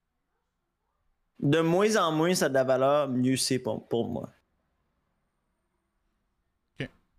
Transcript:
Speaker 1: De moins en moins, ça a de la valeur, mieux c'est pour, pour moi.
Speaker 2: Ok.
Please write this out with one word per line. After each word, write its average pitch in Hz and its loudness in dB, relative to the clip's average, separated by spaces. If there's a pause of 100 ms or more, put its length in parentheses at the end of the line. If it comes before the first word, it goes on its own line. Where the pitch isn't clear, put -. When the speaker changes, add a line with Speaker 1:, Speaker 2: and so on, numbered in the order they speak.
(1400)
Speaker 1:
De 151 2
moins 190 2
en 175 2
moins, 165 2
ça 180 0
a 143 2
de 135 -8
la 135 2
valeur, 135 2
mieux 127 0
c'est 131 -2
pour, 110 -6
pour 117 -2
moi. - -10 (2500)
Speaker 2:
Ok. - -10 (320)